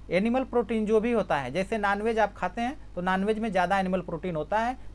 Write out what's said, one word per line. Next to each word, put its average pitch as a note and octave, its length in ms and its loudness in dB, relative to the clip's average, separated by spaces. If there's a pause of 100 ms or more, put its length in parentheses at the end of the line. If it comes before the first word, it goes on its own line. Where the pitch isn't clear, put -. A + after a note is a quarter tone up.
(120)
एनिमल A#3 320 2
प्रोटीन A#3 420 0
जो G#3+ 140 6
भी A3+ 120 0
होता G#3 260 2
है, C3 140 -2
जैसे G3+ 260 -2
नॉनवेज G#3 420 0
आप G3+ 180 2
खाते F#3 240 -4
हैं C4 340 -6
तो F3+ 60 -4
नॉनवेज F#3+ 380 0
में A3 120 -2
ज़्यादा F#3 280 2
एनिमल F#3 220 0
प्रोटीन F3 340 -6
होता D3+ 240 -2
है A#3+ 180 -2 (180)